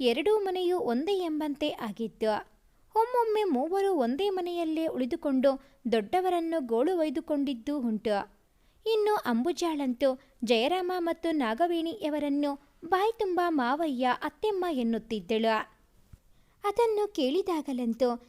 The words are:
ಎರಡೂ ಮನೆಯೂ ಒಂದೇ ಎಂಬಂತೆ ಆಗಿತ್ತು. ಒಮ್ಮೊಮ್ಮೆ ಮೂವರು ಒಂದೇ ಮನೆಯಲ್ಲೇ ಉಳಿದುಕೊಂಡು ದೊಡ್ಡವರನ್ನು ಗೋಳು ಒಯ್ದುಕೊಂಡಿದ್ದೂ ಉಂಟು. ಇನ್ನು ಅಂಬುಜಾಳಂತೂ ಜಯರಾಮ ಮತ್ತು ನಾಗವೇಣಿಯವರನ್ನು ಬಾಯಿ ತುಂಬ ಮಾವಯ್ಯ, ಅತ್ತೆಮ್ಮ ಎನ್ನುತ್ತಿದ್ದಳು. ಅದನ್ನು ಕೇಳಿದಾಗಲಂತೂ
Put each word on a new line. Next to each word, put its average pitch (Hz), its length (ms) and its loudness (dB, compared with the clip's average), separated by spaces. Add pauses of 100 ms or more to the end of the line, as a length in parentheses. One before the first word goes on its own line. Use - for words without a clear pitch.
ಎರಡೂ 294 380 2
ಮನೆಯೂ 370 400 0
ಒಂದೇ 285 360 -2
ಎಂಬಂತೆ 311 540 -2
ಆಗಿತ್ತು. 220 880 -4 (400)
ಒಮ್ಮೊಮ್ಮೆ 453 480 2
ಮೂವರು 370 500 2
ಒಂದೇ 285 360 2
ಮನೆಯಲ್ಲೇ 349 560 -2
ಉಳಿದುಕೊಂಡು 269 800 0 (280)
ದೊಡ್ಡವರನ್ನು 330 760 0
ಗೋಳು 262 320 2
ಒಯ್ದುಕೊಂಡಿದ್ದೂ 285 800 -2
ಉಂಟು. 226 320 -2 (760)
ಇನ್ನು 427 280 2
ಅಂಬುಜಾಳಂತೂ 269 1080 0 (240)
ಜಯರಾಮ 302 540 2
ಮತ್ತು 330 320 -2
ನಾಗವೇಣಿಯವರನ್ನು 294 1500 -2
ಬಾಯಿ 381 340 0
ತುಂಬ 370 300 0
ಮಾವಯ್ಯ, 269 580 0 (160)
ಅತ್ತೆಮ್ಮ 370 480 -2
ಎನ್ನುತ್ತಿದ್ದಳು. 220 880 -2 (1080)
ಅದನ್ನು 415 440 2
ಕೇಳಿದಾಗಲಂತೂ 262 1200 0